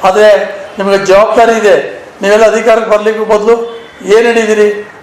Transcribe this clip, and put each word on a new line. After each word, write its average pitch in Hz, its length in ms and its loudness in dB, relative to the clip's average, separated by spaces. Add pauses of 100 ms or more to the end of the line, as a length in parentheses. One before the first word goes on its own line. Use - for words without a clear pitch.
ಆದರೆ 202 400 4 (340)
ನಿಮಗೆ 196 280 -2
ಜವಾಬ್ದಾರಿ 220 460 2
ಇದೆ, 208 540 -2 (160)
ನೀವೆಲ್ಲ 208 300 2
ಅಧಿಕಾರಕ್ಕೆ 226 380 0
ಬರಲಿಕ್ಕೆ 214 340 -2
ಮೊದಲು 220 560 -2 (240)
ಏನು 226 240 2
ಹೇಳಿದಿರಿ 214 640 -2 (120)